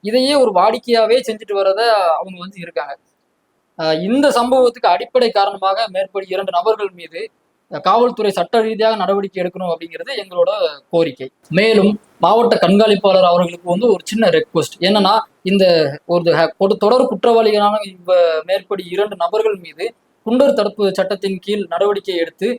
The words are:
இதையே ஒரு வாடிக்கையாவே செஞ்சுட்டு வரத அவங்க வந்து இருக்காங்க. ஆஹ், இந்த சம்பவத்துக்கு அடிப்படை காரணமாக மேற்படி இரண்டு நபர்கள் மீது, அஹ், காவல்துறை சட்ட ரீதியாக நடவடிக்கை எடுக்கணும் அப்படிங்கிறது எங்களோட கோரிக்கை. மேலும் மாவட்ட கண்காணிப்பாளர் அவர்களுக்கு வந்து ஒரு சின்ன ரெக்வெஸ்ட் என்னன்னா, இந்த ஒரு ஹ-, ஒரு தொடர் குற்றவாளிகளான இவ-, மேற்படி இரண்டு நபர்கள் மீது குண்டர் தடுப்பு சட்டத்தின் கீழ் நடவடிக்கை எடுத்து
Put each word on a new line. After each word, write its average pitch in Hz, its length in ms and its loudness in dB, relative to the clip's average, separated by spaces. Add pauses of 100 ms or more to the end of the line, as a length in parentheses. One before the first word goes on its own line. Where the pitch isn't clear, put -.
இதையே 254 340 0
ஒரு 247 180 4
வாடிக்கையாவே 226 680 2
செஞ்சுட்டு 214 340 -8
வரத 196 260 0 (320)
அவங்க 180 260 -6
வந்து 185 220 -16
இருக்காங்க. 156 340 -10 (840)
ஆஹ், 160 240 -2
இந்த 262 280 2
சம்பவத்துக்கு 247 580 2
அடிப்படை 233 420 0
காரணமாக 196 580 -2
மேற்படி 190 400 -6
இரண்டு 185 240 -6
நபர்கள் 202 380 -2
மீது, 175 300 -16 (500)
அஹ், 190 100 -10
காவல்துறை 220 500 0
சட்ட 185 300 -2
ரீதியாக 220 360 0
நடவடிக்கை 196 460 -4
எடுக்கணும் 180 280 -6
அப்படிங்கிறது 165 460 -8
எங்களோட 185 340 0 (400)
கோரிக்கை. 165 380 -2 (200)
மேலும் 208 440 2 (280)
மாவட்ட 208 360 4
கண்காணிப்பாளர் 196 680 2
அவர்களுக்கு 175 460 0
வந்து 202 160 0
ஒரு 196 180 0
சின்ன 208 260 0
ரெக்வெஸ்ட் 156 500 -2
என்னன்னா, 196 340 2 (280)
இந்த 190 220 2 (420)
ஒரு 170 280 0
ஹ-, 160 240 2
ஒரு 196 180 0
தொடர் 247 320 2
குற்றவாளிகளான 214 720 2
இவ-, 175 640 0
மேற்படி 185 420 -6
இரண்டு 202 300 -4
நபர்கள் 214 400 -2
மீது 165 280 -14 (420)
குண்டர் 226 260 2
தடுப்பு 208 400 -2
சட்டத்தின் 190 460 -4
கீழ் 202 300 -6
நடவடிக்கை 196 480 -2
எடுத்து 170 320 -6 (100)